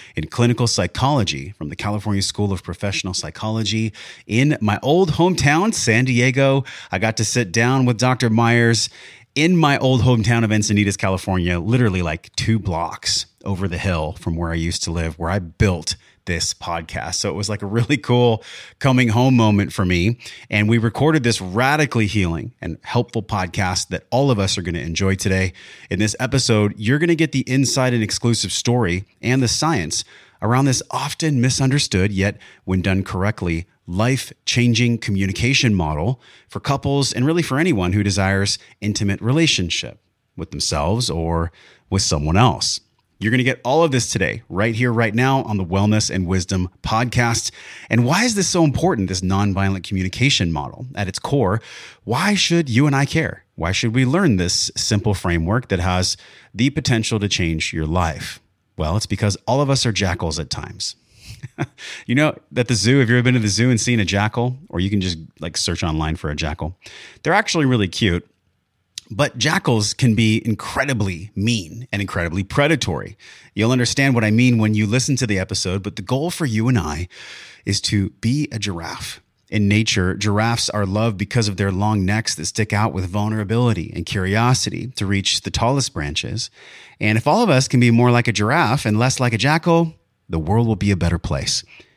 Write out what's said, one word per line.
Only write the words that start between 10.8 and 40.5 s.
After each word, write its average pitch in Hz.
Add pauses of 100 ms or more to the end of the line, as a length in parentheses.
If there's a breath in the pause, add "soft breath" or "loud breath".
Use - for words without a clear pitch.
California, 92
literally, 104
like, 82
two 113
blocks - (180)
over 95
the 90
hill 80
from 85
where 82
I 85
used 82
to -
live, 82
where 82
I 101
built 90 (300 soft breath)
this 85
podcast. 85
So 104
it 76
was, 98
like, 104
a 101
really 117
cool 120 (380 loud breath)
coming 127
home 123
moment 104
for 101
me. 90 (320 loud breath)
And 107
we 117
recorded 135
this 117
radically 120
healing 92
and 82
helpful -
podcast 92
that -
all 135
of 101
us 95
are 95
gonna 85
enjoy 85
today. 95 (360 loud breath)
In 95
this 107
episode, 117
you're 117
gonna 170
get 156
the 131
inside 127
and 117
exclusive 107
story 101 (180)
and 131
the 123
science 131 (400 loud breath)
around 123
this 131
often 143
misunderstood, 127
yet 98 (280 loud breath)
when 92
done 95
correctly, 90 (200)
life-changing 120
communication 107
model 82 (280 loud breath)
for -
couples 139
and 123
really 165
for 135
anyone 110
who 101
desires 98 (240 loud breath)
intimate 101
relationship 120 (380)
with 82